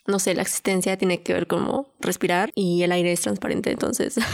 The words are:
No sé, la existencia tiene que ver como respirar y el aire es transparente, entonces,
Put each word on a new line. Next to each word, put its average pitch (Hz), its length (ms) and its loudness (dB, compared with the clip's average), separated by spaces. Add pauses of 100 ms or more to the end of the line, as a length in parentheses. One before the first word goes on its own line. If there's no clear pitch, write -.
No 196 120 2
sé, 190 160 0
la 160 80 0
existencia 190 560 -2
tiene 180 240 0
que - 100 -2
ver 175 140 0
como - 540 -2
respirar 185 540 0
y 175 280 2
el 175 100 4
aire 175 200 2
es 175 100 -2
transparente, - 500 -2
entonces, - 440 -2 (180)